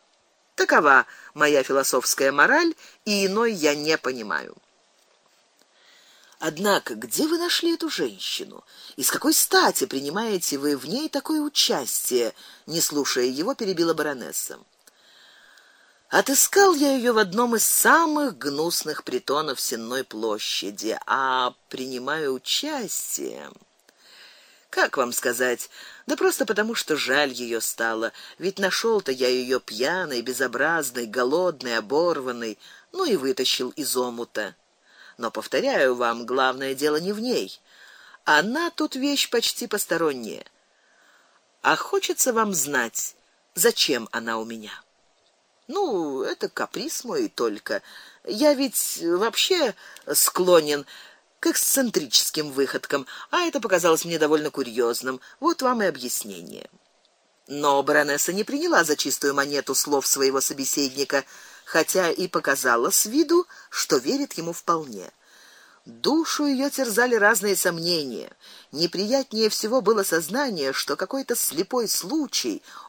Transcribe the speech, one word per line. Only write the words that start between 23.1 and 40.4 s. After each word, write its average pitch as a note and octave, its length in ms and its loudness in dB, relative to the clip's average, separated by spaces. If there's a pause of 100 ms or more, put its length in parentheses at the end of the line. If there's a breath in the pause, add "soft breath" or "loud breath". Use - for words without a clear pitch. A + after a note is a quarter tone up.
как - 260 0
вам A#2+ 160 0
сказать, B2 560 0 (380 loud breath)
да C#4+ 100 0
просто F4 300 2
потому, A3 280 0
что - 220 -2
жаль C3 360 2
её A#2 280 -4
стало, A2+ 520 -2 (260 loud breath)
ведь F3+ 200 -4
нашёл-то G3 540 0
я B2+ 160 0
её B2+ 320 0
пьяной, C3+ 640 -2
безобразной, B2+ 800 -2
голодной, B2+ 720 0
оборванной, B2+ 840 -2 (340 loud breath)
ну F#4 120 -2
и B3 120 2
вытащил C3 540 0
из C#3 240 -6
омута. A#2 600 -4 (640 loud breath)
Но, A2+ 120 -4
повторяю D3 640 0
вам, A#2+ 300 -2
главное C3 500 0
дело D3 220 0
не F3 160 -2
в G#3 80 -6
ней. F#3+ 400 -4 (640 loud breath)
Она A3+ 460 2
тут - 260 -4
вещь C#4 320 0
почти - 380 -2
посторонняя. D3+ 800 -2 (1120 soft breath)